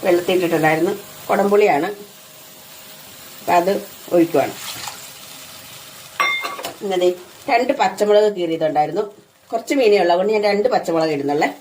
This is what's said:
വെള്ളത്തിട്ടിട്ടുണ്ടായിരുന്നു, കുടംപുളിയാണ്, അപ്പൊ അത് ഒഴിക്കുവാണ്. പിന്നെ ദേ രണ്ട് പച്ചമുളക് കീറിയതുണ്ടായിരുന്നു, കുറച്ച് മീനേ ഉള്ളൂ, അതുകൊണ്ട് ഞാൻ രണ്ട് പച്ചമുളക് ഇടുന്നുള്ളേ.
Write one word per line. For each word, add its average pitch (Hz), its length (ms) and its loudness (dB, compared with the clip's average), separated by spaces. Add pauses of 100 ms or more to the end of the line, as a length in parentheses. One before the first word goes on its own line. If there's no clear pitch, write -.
വെള്ളത്തിട്ടിട്ടുണ്ടായിരുന്നു, 175 880 0 (340)
കുടംപുളിയാണ്, 196 640 2 (1500)
അപ്പൊ 175 200 -2
അത് 185 140 0 (420)
ഒഴിക്കുവാണ്. 165 400 2 (2250)
പിന്നെ 190 240 -4
ദേ 180 60 6 (420)
രണ്ട് 247 200 2 (100)
പച്ചമുളക് 208 560 4
കീറിയതുണ്ടായിരുന്നു, 160 680 -2 (480)
കുറച്ച് - 280 -4
മീനേ 208 220 6
ഉള്ളൂ, 175 120 2
അതുകൊണ്ട് 196 220 0
ഞാൻ 208 160 0
രണ്ട് 202 220 0
പച്ചമുളക് 165 420 0
ഇടുന്നുള്ളേ. 147 340 0 (120)